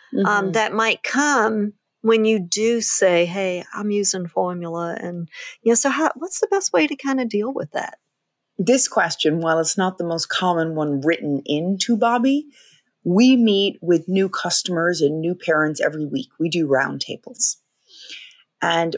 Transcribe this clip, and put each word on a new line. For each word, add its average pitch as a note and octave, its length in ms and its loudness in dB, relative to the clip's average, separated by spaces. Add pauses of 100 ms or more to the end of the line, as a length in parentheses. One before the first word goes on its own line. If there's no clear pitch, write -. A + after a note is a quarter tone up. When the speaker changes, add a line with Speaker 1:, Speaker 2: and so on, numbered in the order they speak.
(160)
Speaker 1:
um, G3 100 2
Speaker 2:
Mm-hmm. G3 280 0
Speaker 1:
that G#3+ 200 0
might A3 300 -2
come A3 680 0 (280)
when A3 240 4
you A3 140 4
do A3 420 0
say, F3 440 4
"Hey, F3+ 380 -4 (100)
I'm G#3 160 -4
using G3 380 -2
formula," E3+ 720 -4
and, F3 280 -8 (340)
you A3+ 100 2
know, A#3 40 4
so C#4 140 0
how, C#4+ 260 0
what's D#4+ 260 -6
the G#4 60 -2
best G4 260 0
way D#4 120 4
to C#4+ 100 -2
kinda C4+ 300 -2
deal G#3 280 -2
with F#3 180 -6
that? - 260 -8 (600)
Speaker 2:
This A#3+ 300 2
question, E3 520 0
while D#3+ 200 0
it's D#3+ 180 -2
not F#3 200 0
the F3+ 80 -4
most E3 240 -4
common E3 460 0
one D3 260 -2
written C#3+ 440 0
into F#3 520 0
Bobby, A#3+ 480 2 (580)
we A3+ 340 6
meet G3+ 440 2
with E3+ 260 2
new F#3+ 220 2
customers F3 720 -2
and D#3 200 2
new E3+ 140 -2
parents D#3 460 0
every D3+ 240 -2
week. C#3+ 240 -6 (100)
We E3 100 0
do D#3+ 180 0
roundtables. C#3 880 -2 (1040)
And E3+ 360 0